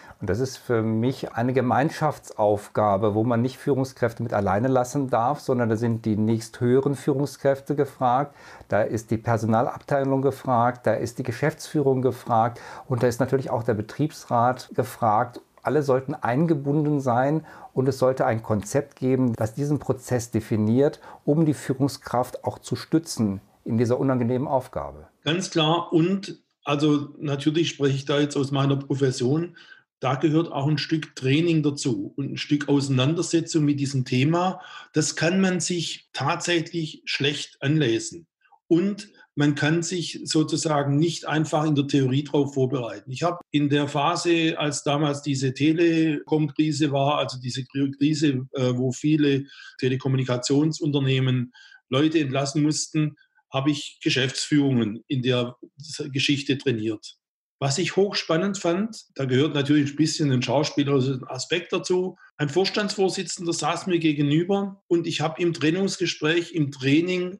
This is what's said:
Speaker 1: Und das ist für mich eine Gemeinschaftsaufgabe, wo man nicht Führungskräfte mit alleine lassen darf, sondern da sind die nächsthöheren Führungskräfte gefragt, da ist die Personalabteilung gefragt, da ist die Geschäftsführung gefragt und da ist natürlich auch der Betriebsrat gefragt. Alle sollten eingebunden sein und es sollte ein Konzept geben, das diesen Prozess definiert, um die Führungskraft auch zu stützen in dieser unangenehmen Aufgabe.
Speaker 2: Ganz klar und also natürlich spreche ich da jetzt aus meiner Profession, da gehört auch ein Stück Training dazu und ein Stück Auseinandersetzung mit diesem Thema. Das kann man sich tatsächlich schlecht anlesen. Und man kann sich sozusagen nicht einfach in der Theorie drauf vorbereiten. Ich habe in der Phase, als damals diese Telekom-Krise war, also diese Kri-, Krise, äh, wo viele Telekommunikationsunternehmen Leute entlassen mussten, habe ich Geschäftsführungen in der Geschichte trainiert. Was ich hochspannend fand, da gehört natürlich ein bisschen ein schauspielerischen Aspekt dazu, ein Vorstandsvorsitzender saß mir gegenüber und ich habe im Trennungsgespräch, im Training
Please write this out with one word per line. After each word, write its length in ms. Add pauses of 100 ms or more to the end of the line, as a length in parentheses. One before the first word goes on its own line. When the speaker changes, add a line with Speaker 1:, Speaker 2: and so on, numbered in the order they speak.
(200)
Speaker 1:
Und 120
das 80
ist 180
für 240
mich 520
eine 200
Gemeinschaftsaufgabe, 1600
wo 100
man 200
nicht 140
Führungskräfte 640
mit 100
alleine 340
lassen 440
darf, 280
sondern 300
da 60
sind 300
die 120
nächsthöheren 800
Führungskräfte 800
gefragt, 600 (320)
da 140
ist 300
die 60
Personalabteilung 1040
gefragt, 640
da 80
ist 240
die 40
Geschäftsführung 800
gefragt 580 (280)
und 160
da 40
ist 120
natürlich 320
auch 100
der 140
Betriebsrat 1000
gefragt. 640 (220)
Alle 220
sollten 320
eingebunden 840
sein 460 (280)
und 140
es 120
sollte 260
ein 160
Konzept 540
geben, 380
das 200
diesen 240
Prozess 540
definiert, 680 (240)
um 220
die 80
Führungskraft 920
auch 140
zu 180
stützen 640 (220)
in 140
dieser 220
unangenehmen 480
Aufgabe. 600 (160)
Speaker 2:
Ganz 280
klar 420
und 480 (220)
also 560
natürlich 500
spreche 260
ich 100
da 140
jetzt 160
aus 160
meiner 240
Profession, 800 (460)
da 140
gehört 360
auch 160
ein 100
Stück 380
Training 480
dazu 540
und 160
ein 40
Stück 300
Auseinandersetzung 960
mit 160
diesem 240
Thema. 580 (320)
Das 220
kann 240
man 200
sich 540
tatsächlich 920
schlecht 560
anlesen. 640 (400)
Und 400 (260)
man 220
kann 260
sich 440
sozusagen 720
nicht 280
einfach 380
in 100
der 140
Theorie 380
drauf 280
vorbereiten. 580
Ich 120
habe 160 (100)
in 200
der 180
Phase, 720
als 240
damals 380
diese 320
Telekom-Krise 1400
war, 260
also 220
diese 240
Kri-, 340
Krise, 540
äh, 240
wo 160
viele 540 (340)
Telekommunikationsunternehmen 1700 (360)
Leute 300
entlassen 420
mussten, 540 (340)
habe 220
ich 320
Geschäftsführungen 1040
in 160
der 320 (560)
Geschichte 460
trainiert. 580 (440)
Was 200
ich 160
hochspannend 640
fand, 460 (100)
da 100
gehört 300
natürlich 360
ein 40
bisschen 360
ein 120
schauspielerischen 840
Aspekt 460
dazu, 440 (180)
ein 140
Vorstandsvorsitzender 1040
saß 340
mir 120
gegenüber 880
und 200
ich 140
habe 200
im 120
Trennungsgespräch, 1000
im 200
Training 680